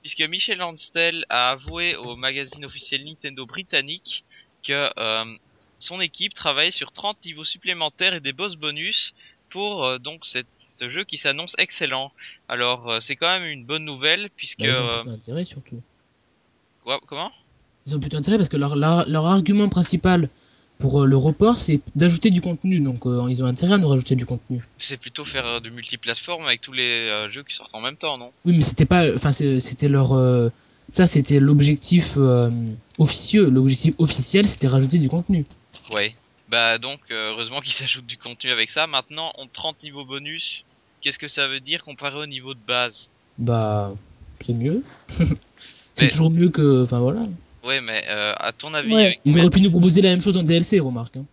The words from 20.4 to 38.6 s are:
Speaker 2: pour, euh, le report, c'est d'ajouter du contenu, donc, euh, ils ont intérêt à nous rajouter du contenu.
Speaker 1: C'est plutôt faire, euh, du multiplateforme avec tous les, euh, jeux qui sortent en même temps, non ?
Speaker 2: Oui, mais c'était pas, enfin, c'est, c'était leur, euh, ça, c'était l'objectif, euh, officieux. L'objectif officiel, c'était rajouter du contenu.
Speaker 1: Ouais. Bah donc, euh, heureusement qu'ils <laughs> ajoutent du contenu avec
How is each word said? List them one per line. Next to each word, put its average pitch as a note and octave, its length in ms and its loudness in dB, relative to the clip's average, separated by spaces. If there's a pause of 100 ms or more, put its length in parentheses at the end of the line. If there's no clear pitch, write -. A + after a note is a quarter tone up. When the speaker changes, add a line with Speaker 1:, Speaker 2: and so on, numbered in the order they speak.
Speaker 2:
pour, C#3 260 2
euh, - 20 6
le C3+ 100 6
report, D#3 400 4
c'est D3 240 2 (140)
d'ajouter E3+ 340 4
du F3 140 4
contenu, F3+ 380 0
donc, C3 260 -2
euh, B2 240 0
ils B2+ 120 0
ont B2+ 40 0
intérêt E3 260 2
à G3+ 60 6
nous E3+ 100 4
rajouter C3+ 260 2
du B2 120 0
contenu. B2 360 -6 (140)
Speaker 1:
C'est - 220 -4
plutôt C3+ 260 -14
faire, C3+ 220 -6
euh, A#2 120 -4
du A2+ 120 -10
multiplateforme A#2+ 720 -8
avec B2 160 0
tous C3+ 120 -16
les, A#2+ 360 -2
euh, G#2+ 220 -4
jeux C3+ 140 -14
qui - 100 -10
sortent - 200 -14
en A2 60 -12
même C3+ 160 -8
temps, D3 220 -8
non ? B2 120 -18 (140)
Speaker 2:
Oui, F3 80 2
mais E3 80 6
c'était C#3+ 240 2
pas, E3+ 300 4
enfin, C#3+ 180 0
c'est, C3+ 280 2
c'était - 280 -2
leur, C3+ 240 4
euh, B2+ 380 4 (400)
ça, F#3 160 4
c'était C#3+ 340 4
l'objectif, D3 760 4
euh, B2 320 4 (480)
officieux. E3+ 500 4
L'objectif C3 480 4
officiel, E3+ 500 2
c'était D3 220 0
rajouter C3+ 300 4
du C#3 100 2
contenu. E3+ 380 0 (440)
Speaker 1:
Ouais. G#2+ 240 -2 (360)
Bah A#2 260 2
donc, C3+ 240 -10 (100)
euh, A2 200 -6
heureusement A#2 300 -8
qu'ils - 220 -6
<laughs> - 0 -
ajoutent B2+ 240 -6
du A#2 120 -14
contenu B2 320 -10
avec A2+ 200 0